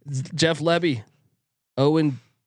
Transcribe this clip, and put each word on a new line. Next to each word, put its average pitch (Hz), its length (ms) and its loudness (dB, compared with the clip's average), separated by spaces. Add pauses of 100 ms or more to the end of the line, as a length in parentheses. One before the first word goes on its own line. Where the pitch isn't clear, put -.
(100)
Z-, 131 240 -6
Jeff 156 260 0
Lebby, 165 420 0 (720)
oh 147 200 4
and 147 220 0 (280)